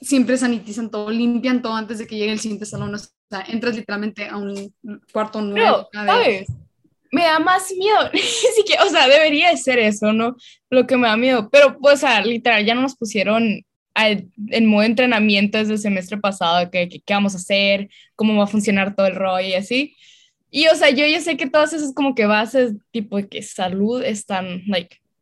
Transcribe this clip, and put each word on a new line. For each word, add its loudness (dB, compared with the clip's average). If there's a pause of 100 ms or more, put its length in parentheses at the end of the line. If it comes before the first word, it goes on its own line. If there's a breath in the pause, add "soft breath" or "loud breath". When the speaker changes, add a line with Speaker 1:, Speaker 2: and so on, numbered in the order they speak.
Speaker 1:
siempre 0
sanitizan -6
todo, -6
limpian -2
todo -6
antes -8
de -12
que -12
llegue -2
el -6
siguiente -8
salón, -8
o -8
sea, -16
entras -4
literalmente -8
a -12
un -10 (400)
cuarto -4
nuevo 0
Speaker 2:
Pero, -8
Speaker 1:
cada 2
vez. 0
Speaker 2:
¿sabes? -12 (640)
Me 2
da 4
más 0
miedo, 2
<laughs> 0
así 2
que, 2
o 4
sea, 4
debería 6
de 2
ser 0
eso, 0
¿no? -2 (340 loud breath)
Lo 4
que 0
me 2
da 2
miedo, 0
pero, 6
o 6
sea, 2
literal, 0
ya 2
no 0
nos -2
pusieron -2 (300)
al, 0 (220)
en 2
modo 4
entrenamiento 2
desde -2
el -2
semestre -4
pasado, -2
que, -2
que, -18
qué -6
vamos 0
a -8
hacer, 0 (260 soft breath)
cómo 0
va 2
a 0
funcionar 0
todo 2
el -2
rollo -2
y -4
así. -4 (560 soft breath)
Y, 2
o 6
sea, 4
yo 2
ya 2
sé -4
que -4
todas 2
esas -6
como -2
que 2
bases, 0 (160)
tipo -6
de -4
que -12
salud -4
están, -6
like, -4 (260)